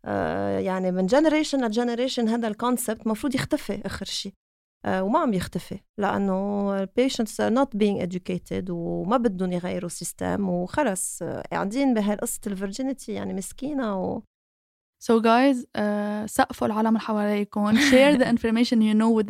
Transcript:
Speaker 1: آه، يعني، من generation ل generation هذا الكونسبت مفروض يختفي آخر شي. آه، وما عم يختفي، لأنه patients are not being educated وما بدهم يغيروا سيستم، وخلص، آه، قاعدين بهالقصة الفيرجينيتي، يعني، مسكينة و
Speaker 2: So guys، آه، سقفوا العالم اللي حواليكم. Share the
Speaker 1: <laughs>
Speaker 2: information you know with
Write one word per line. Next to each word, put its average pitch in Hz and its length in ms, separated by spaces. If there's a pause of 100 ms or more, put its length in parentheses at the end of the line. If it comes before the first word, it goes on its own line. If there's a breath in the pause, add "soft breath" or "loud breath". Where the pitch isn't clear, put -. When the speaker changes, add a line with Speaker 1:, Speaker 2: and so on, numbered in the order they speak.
Speaker 1:
آه، 190 540
يعني، 185 340
من 185 160
generation 302 460
ل 240 180
generation 240 560
هذا 233 200
الكونسبت 226 580
مفروض 233 280
يختفي 220 520
آخر - 200
شي. - 280 (500)
آه، 190 180
وما 226 160
عم 269 160
يختفي، - 440 (200)
لأنه 196 840
patients 240 580
are 208 120
not 277 140 (100)
being 202 280
educated 185 640
وما 170 460
بدهم 185 360
يغيروا 180 360
سيستم، 180 600
وخلص، 185 720
آه، - 200 (100)
قاعدين 226 420
بهالقصة 208 520
الفيرجينيتي، 202 640
يعني، 196 220
مسكينة 214 680
و 196 200 (840)
Speaker 2:
So 226 160
guys، 247 440 (120)
آه، 208 500
سقفوا 247 400
العالم 220 220
اللي 220 120
حواليكم. 208 760
Share 277 420
the 247 100
Speaker 1:
<laughs> 233 60
Speaker 2:
information 233 420
you 214 240
know 226 200
with 208 100